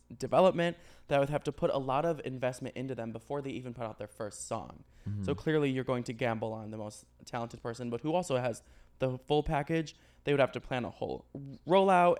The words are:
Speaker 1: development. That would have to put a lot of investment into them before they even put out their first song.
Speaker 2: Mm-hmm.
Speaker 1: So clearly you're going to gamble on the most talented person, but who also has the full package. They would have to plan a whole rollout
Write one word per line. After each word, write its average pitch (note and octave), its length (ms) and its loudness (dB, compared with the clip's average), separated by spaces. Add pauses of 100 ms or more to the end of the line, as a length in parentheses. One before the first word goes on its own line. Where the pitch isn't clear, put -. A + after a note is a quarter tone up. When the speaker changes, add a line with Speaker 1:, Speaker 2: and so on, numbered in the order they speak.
(180)
Speaker 1:
development. E3+ 580 4 (320)
That C#3 120 4
would C#3 100 2
have D3 140 -2
to D3 80 -2
put E3 180 0
a - 80 0
lot C3+ 260 0
of E3 200 0
investment B2+ 520 -4
into C3 180 -6
them A2+ 180 -8
before C#3+ 280 -8
they C3+ 100 -8
even B2+ 220 -8
put A#2+ 140 -8
out G#2+ 120 -12
their G#2 100 -10
first - 380 -10
song. E2+ 380 -8 (240)
Speaker 2:
Mm-hmm. G2+ 160 -4
Speaker 1:
So F#2+ 100 0
clearly D3+ 360 2
you're C3 140 -2
going B2 200 -2
to C3 80 -4
gamble A2+ 400 -2
on A2 180 -10
the A2 60 -8
most G#2+ 300 -12 (180)
talented A#2 380 -8
person, A#2+ 260 -6
but A#2 140 -4
who D#3 120 0
also E3+ 220 0
has B2 260 -2 (360)
the C3 200 0
full D3+ 240 2
package. D#3 520 0 (300)
They D3 80 2
would C#3 80 4
have B2+ 120 6
to B2 80 -6
plan B2 240 -4
a F2 60 -6
whole - 340 -8 (420)
rollout F3+ 540 6